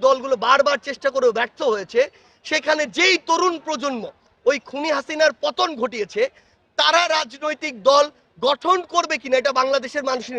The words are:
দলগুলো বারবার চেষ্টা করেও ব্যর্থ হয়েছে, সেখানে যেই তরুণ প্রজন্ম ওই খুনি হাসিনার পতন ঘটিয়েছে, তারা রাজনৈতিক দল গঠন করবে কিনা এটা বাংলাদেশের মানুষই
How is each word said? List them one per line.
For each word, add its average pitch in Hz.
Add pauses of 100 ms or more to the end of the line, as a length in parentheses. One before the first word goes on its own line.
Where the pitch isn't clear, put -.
দলগুলো 269 (100)
বারবার 277 (100)
চেষ্টা 269
করেও 247
ব্যর্থ 233 (140)
হয়েছে, 208 (480)
সেখানে 302 (140)
যেই 370 (140)
তরুণ 339 (100)
প্রজন্ম 269 (460)
ওই 285 (120)
খুনি 285
হাসিনার 302 (100)
পতন 339 (120)
ঘটিয়েছে, 214 (580)
তারা 311 (160)
রাজনৈতিক 302 (160)
দল 285 (420)
গঠন 330 (160)
করবে 330
কিনা 262
এটা 277 (100)
বাংলাদেশের 269
মানুষই 254